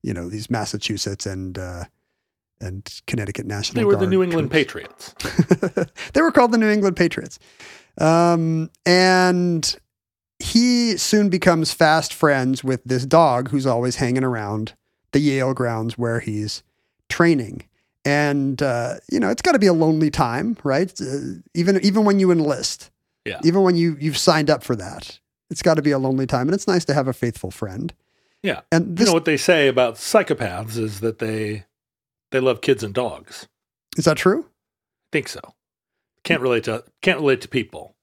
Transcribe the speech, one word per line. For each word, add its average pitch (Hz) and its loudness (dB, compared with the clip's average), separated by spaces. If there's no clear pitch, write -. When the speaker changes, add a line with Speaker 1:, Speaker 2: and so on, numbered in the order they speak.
Speaker 1:
you 117 -6
know, 87 -10
these 107 -10
Massachusetts 104 -6
and, 95 -10
uh, 90 -12
and 95 -10
Connecticut 101 -6
National 104 -6
Speaker 2:
They 220 2
were 202 4
the 196 2
Speaker 1:
Guard 185 -2
Speaker 2:
New 185 2
England 165 -2
Speaker 1:
troops. - -4
Speaker 2:
Patriots. - -20
Speaker 1:
<laughs> - -14
They 285 4
were 330 2
called 240 6
the 240 2
New 214 4
England 202 2
Patriots. - -2
Um, 165 2
and 180 4
he 240 2
soon 208 2
becomes 165 2
fast 156 2
friends 135 0
with 131 -4
this 127 -2
dog 131 4
who's 139 -2
always 123 0
hanging 131 0
around 110 -4
the 143 2
Yale 135 0
grounds 113 -4
where 117 -2
he's 107 -6
training. 139 0
And, 143 0
uh, 120 -2
you - -2
know, 202 0
it's 240 -4
gotta 311 2
be 202 4
a 185 6
lonely 160 2
time, 135 -2
right? 147 -2
Uh, 135 -8
even, 180 2
even 208 4
when 202 4
you 185 4
enlist, 151 -2
Speaker 2:
Yeah. 104 -8
Speaker 1:
even 175 4
when 180 4
you, 165 0
you've 147 -4
signed 156 4
up 143 2
for 123 -2
that, - -14
it's - -10
gotta 160 2
be 147 2
a 139 0
lonely 131 -2
time. 131 -2
And 180 0
it's 196 -4
nice 180 0
to 143 -2
have 135 0
a 127 -4
faithful 113 -6
friend. 110 -10
Speaker 2:
Yeah. 196 -4
Speaker 1:
And 165 0
this 214 4
Speaker 2:
You 196 4
know 170 4
what 165 2
they 151 2
say 156 4
about 123 2
psychopaths 113 0
is 107 -6
that 113 -4
they, 107 -6
they 131 0
love 127 0
kids 123 0
and 101 -10
dogs. - -8
Speaker 1:
Is 160 -2
that 156 4
true? 214 0
Speaker 2:
I - -20
think - -4
so. - -14
Can't 160 0
relate 120 0
to, 113 -6
can't 175 2
relate 135 2
to - -16
people. - -8